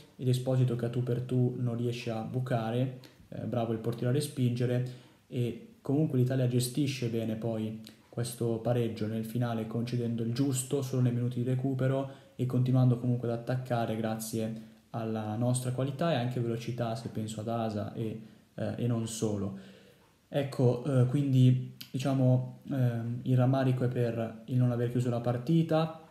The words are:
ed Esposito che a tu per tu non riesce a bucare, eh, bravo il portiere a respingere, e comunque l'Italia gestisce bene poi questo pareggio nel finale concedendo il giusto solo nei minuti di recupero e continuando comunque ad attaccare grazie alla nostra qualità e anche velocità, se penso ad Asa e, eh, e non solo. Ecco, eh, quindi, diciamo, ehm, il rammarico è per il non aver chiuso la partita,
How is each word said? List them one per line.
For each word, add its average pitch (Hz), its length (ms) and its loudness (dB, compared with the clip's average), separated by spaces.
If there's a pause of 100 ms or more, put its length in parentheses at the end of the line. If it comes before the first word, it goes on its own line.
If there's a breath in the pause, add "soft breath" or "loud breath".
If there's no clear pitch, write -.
(160)
ed 135 100 -4
Esposito 127 480 4
che 120 120 -2
a 120 40 -2
tu 123 140 -2
per 123 160 0
tu 123 400 2
non 120 160 -2
riesce 120 340 -4
a 110 120 -4
bucare, 123 760 -2 (300 loud breath)
eh, - 140 -12
bravo 113 300 -2
il 110 60 0
portiere 117 320 -2
a 123 40 2
respingere, 123 680 0 (440 loud breath)
e 120 400 -4 (120)
comunque 143 380 2
l'Italia 127 300 4
gestisce 127 600 0
bene 110 280 -2
poi 110 440 -4 (320 loud breath)
questo 120 460 -2
pareggio 113 480 0
nel 110 180 -2
finale 113 420 -2
concedendo 117 560 -2
il 117 120 -2
giusto 139 480 0
solo 127 180 -2
nei 123 120 4
minuti 120 300 -2
di 123 60 -2
recupero 131 640 0 (260 loud breath)
e 123 80 -2
continuando 127 540 4
comunque 123 280 0
ad 117 120 -2
attaccare 120 580 -2
grazie 110 560 -2 (380 loud breath)
alla 110 460 -4
nostra 123 340 0
qualità 147 420 0
e 143 40 2
anche 123 220 -2
velocità, 117 560 -2
se 113 140 -8
penso 110 320 -6
ad 110 80 -6
Asa 110 460 -2
e, 113 260 -4 (340 loud breath)
eh, 104 220 -4
e 120 100 -2
non 113 220 0
solo. 101 500 -2 (720 loud breath)
Ecco, 131 560 2
eh, 127 220 4
quindi, 127 680 4 (160)
diciamo, 131 680 2 (120)
ehm, 120 520 0
il 131 120 2
rammarico 127 500 4
è 120 40 2
per 117 560 -2
il 127 140 0
non 123 140 4
aver 120 180 0
chiuso 123 180 0
la 117 120 0
partita, 160 800 2 (120)